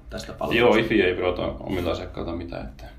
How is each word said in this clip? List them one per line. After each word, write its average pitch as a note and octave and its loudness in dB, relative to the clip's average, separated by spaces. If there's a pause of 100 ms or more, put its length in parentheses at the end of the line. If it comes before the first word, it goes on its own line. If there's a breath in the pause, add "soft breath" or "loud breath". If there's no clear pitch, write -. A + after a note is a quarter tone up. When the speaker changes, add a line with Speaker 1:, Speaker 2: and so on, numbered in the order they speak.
Speaker 1:
tästä - -10
palvelusta? - 0
Speaker 2:
Joo, A2+ 8
ifi A2+ 4
ei F2+ 2
velota F2+ 0
omilta F2 -4
asiakkailta F2 -6
mitään, E2+ -8
että - -14 (140)